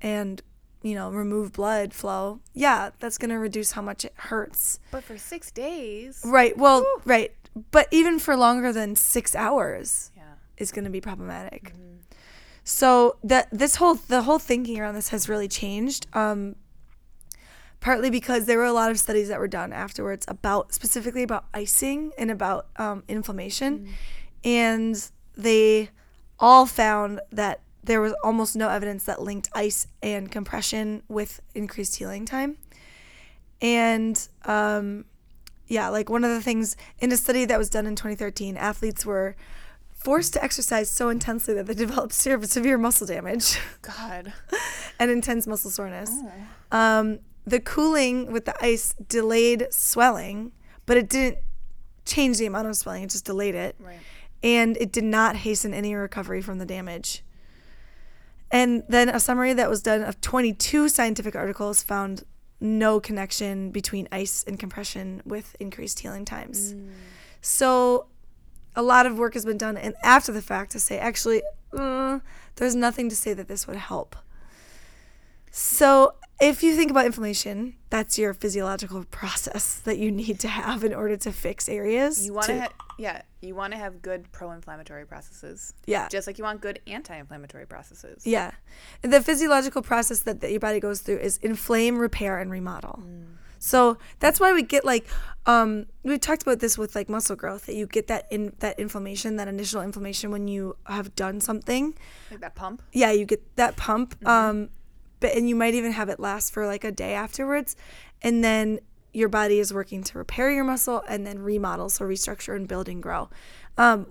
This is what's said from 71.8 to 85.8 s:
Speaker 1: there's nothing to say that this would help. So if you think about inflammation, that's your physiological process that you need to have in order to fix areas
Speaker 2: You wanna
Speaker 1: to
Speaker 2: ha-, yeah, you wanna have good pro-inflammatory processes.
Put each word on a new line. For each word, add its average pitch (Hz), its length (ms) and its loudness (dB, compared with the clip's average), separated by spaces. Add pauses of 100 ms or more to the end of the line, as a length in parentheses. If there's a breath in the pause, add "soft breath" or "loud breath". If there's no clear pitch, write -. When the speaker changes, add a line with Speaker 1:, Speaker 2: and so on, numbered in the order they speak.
Speaker 1:
there's 240 200 0
nothing 240 340 0
to 220 60 -6
say 214 180 -2
that 185 140 -8
this 196 200 -8
would 196 100 -8
help. - 380 -8 (1400 soft breath)
So 269 640 6 (260)
if 285 220 6
you 320 140 6
think 311 160 4
about 262 140 6
inflammation, 214 680 -4 (140)
that's 214 300 -2
your 208 140 0
physiological 190 720 -6
process - 720 -6
that 214 180 -4
you 214 140 0
need 208 300 -4
to 226 60 -4
have 214 360 -4
in 214 100 0
order 214 240 -2
to 208 140 -6
fix - 360 -6
areas 233 580 0
Speaker 2:
You 208 80 -8
wanna 214 140 0
Speaker 1:
to 226 140 -2
Speaker 2:
ha-, 247 80 -6 (300)
yeah, 202 220 -8 (200)
you 185 140 -14
wanna 196 220 -8
have 190 260 -12
good 180 280 -10
pro-inflammatory 156 760 -16
processes. - 640 -18 (140)